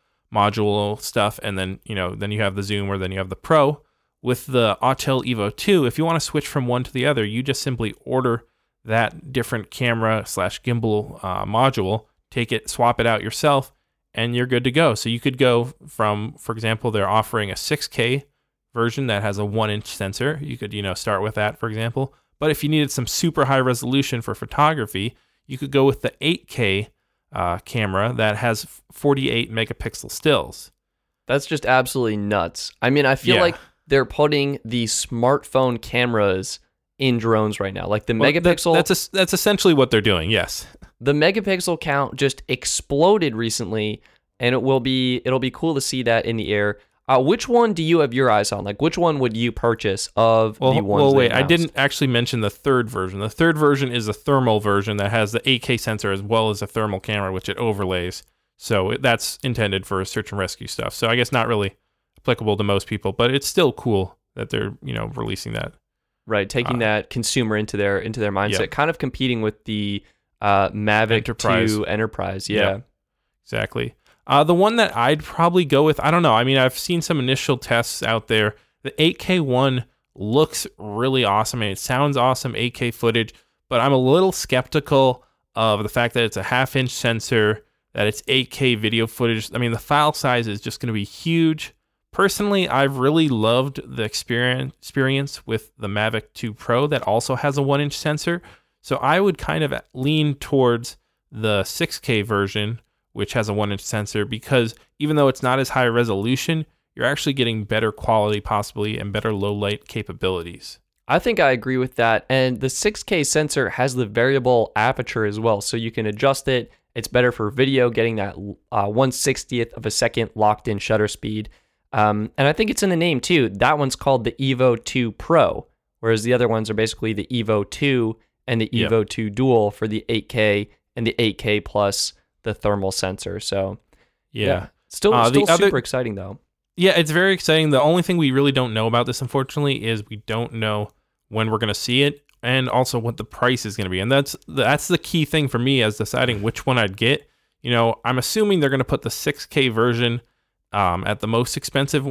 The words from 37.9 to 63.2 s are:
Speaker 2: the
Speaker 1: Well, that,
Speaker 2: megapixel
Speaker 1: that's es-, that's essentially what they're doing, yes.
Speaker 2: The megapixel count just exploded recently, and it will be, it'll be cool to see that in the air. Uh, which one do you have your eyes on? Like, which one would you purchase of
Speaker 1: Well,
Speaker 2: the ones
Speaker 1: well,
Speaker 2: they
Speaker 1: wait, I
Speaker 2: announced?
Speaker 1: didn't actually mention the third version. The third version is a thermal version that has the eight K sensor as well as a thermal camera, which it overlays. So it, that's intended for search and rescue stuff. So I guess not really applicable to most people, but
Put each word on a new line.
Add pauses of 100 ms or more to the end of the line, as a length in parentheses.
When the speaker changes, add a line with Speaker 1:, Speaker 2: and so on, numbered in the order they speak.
Speaker 2:
the
Speaker 1:
Well,
that,
Speaker 2:
megapixel
Speaker 1:
that's
es-,
that's
essentially
what
they're
doing,
yes. (340)
Speaker 2:
The
megapixel
count
just
exploded
recently, (380)
and
it
will
be,
it'll
be
cool
to
see
that
in
the
air. (300)
Uh,
which
one
do
you
have
your
eyes
on?
Like,
which
one
would
you
purchase
of
Speaker 1:
Well,
Speaker 2:
the
ones
Speaker 1:
well,
Speaker 2:
they
Speaker 1:
wait,
I
Speaker 2:
announced?
Speaker 1:
didn't
actually
mention
the
third
version.
The
third
version
is
a
thermal
version
that
has
the
eight
K
sensor
as
well
as
a
thermal
camera,
which
it
overlays. (320)
So
it,
that's
intended
for
search
and
rescue
stuff.
So
I
guess
not
really (460)
applicable
to
most
people,
but